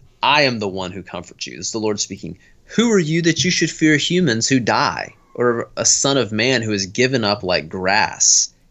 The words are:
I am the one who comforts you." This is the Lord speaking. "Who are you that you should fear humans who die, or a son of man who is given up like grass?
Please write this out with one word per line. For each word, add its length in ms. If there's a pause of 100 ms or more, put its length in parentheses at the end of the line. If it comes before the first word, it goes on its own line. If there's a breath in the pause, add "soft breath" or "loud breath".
(220)
I 220
am 160
the 80
one 240
who 100
comforts 460
you." 100
This 100
is 40
the 80
Lord 200
speaking. 380 (280 soft breath)
"Who 260
are 80
you 240
that 200
you 80
should 180
fear 280
humans 500
who 120
die, 540 (200)
or 420
a 100
son 320
of 140
man 300
who 100
is 140
given 380
up 200
like 240
grass? 800 (220)